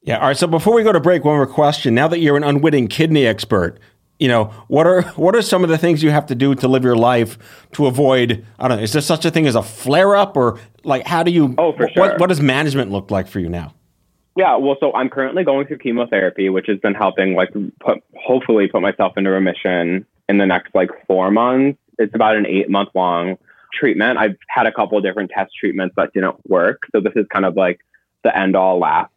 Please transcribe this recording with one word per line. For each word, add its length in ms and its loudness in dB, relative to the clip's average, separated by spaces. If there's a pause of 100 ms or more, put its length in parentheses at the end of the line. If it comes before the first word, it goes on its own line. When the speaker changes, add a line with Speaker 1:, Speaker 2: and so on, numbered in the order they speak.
Speaker 1:
Yeah. 160 -4
All 100 0
right. 80 2
So 120 0
before 260 2
we 100 4
go 80 4
to 80 2
break, 240 2
one 120 2
more 120 2
question. 460 0
Now 140 2
that 120 -2
you're 160 2
an 80 0
unwitting 440 0
kidney 380 0
expert, 540 -2 (380)
you 100 -2
know, 180 2 (220)
what 200 2
are, 240 4
what 240 0
are 60 2
some 220 0
of 60 0
the 80 2
things 260 0
you 60 4
have 160 2
to 100 -4
do 200 2
to 120 -2
live 160 2
your 120 2
life 420 2 (360)
to 120 0
avoid, 600 0 (120)
I 100 -4
don't 100 0
know, 60 -4
is 80 -4
there 100 0
such 220 -2
a 80 0
thing 160 0
as 80 0
a 80 2
flare 520 0
up 200 0
or, 240 0 (240)
like, 220 -4
how 180 -2
do 80 2
you, 260 2
Speaker 2:
Oh, 160 0
for 200 -2
Speaker 1:
what, 0 -
Speaker 2:
sure. 240 2
Speaker 1:
what 100 2
does 140 0
management 500 0
look 200 -6
like 160 -2
for 120 -8
you 100 -4
now? 240 -10 (600)
Speaker 2:
Yeah. 200 2
Well, 240 0
so 140 0
I'm 160 -2
currently 340 -4
going 240 0
through 100 -10
chemotherapy, 720 -2
which 180 -2
has 120 -2
been 160 -2
helping, 400 0
like, 180 0 (260)
put, 240 -2 (120)
hopefully 520 0
put 140 -2
myself 360 -2
into 120 -2
remission 760 -2 (220)
in 100 2
the 80 4
next, 280 -2
like, 160 0 (180)
four 220 2
months. 500 0 (180)
It's 180 -2
about 200 2
an 120 0
eight 220 -2
month 260 -2
long 420 -2 (360)
treatment. 440 0
I've 200 -2 (100)
had 180 0
a 60 0
couple 260 -2
of 60 0
different 260 -4
test 280 -6
treatments 400 -4
that 160 -4
didn't 220 -2 (140)
work. 340 0 (100)
So 60 2
this 160 -2
is 160 -2
kind 140 -2
of, 100 -2
like, 240 0 (420)
the 160 -2
end 160 0
all 260 2
last 380 -2